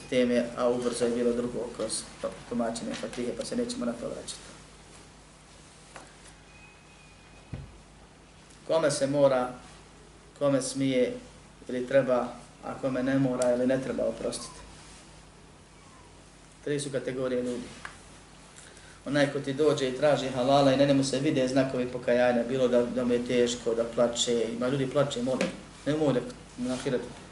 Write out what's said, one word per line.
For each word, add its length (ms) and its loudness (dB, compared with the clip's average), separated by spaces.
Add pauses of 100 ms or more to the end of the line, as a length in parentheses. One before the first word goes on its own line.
(100)
teme, 340 2 (120)
a 120 2
ubrzo 360 0
je 60 2
bilo 220 2
drugo 440 -4
kroz 260 -4 (200)
to-, 80 -4 (180)
tumačenje 460 -4
Fatihe, 440 -6
pa 60 -6
se 120 -6
nećemo 280 -2
na 80 -2
to 160 -8
vraćati. 320 -10 (4000)
Kome 240 2
se 160 0
mora, 460 4 (840)
kome 240 2
smije 540 0 (520)
ili 180 -4
treba, 420 2 (360)
a 160 -8
kome 220 -2
ne 160 2
mora 360 2
ili 120 2
ne 160 2
treba 220 -2
oprostiti? 560 -6 (2000)
Tri 160 -2
su 120 -6
kategorije 500 -2
ljudi. 220 -4 (1400)
Onaj 260 2
ko 80 -4
ti 120 -4
dođe 360 2
i 80 -4
traži 320 2
halala 440 4
i 40 4
na 80 6
njemu 200 4
se 140 0
vide 300 2
znakovi 380 0
pokajanja, 600 2
bilo 200 2
da, 140 4
da 220 -2
mu 80 2
je 140 2
teško, 480 2
da 100 0
plače, 680 0
ima 160 -2
ljudi 220 0
plače, 320 0
mole, 240 0 (400)
nemoj 260 2
da, 80 0 (360)
na 180 -4
ahiretu, 300 -2 (280)